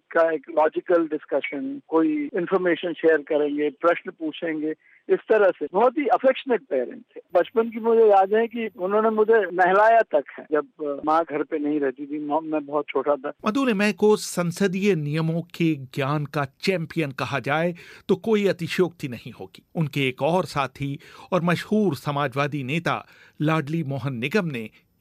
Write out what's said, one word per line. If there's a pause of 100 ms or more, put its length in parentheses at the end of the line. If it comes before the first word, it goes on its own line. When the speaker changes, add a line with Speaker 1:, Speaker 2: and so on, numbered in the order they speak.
(120)
Speaker 1:
का
एक
logical
discussion,
कोई
information
share
करेंगे,
प्रश्न
पूछेंगे, (360)
इस (100)
तरह
से।
बहुत
ही
affectionate
पेरेंट (120)
थे। (140)
बचपन
की
मुझे
याद
है
कि (100)
उन्होंने
मुझे
नहलाया
तक (160)
है,
जब, (200)
अ,
माँ
घर
पे
नहीं
रहती
थी,
मॉम,
मैं
बहुत
छोटा (180)
था। (140)
Speaker 2:
मधुलिमय
को
संसदीय
नियमों
के
ज्ञान
का (140)
चैंपियन
कहा
जाए (320)
तो
कोई
अतिशयोक्ति
नहीं
होगी। (120)
उनके
एक
और
साथी (320)
और
मशहूर
समाजवादी
नेता (340)
लाडली
मोहन
निगम
ने (320)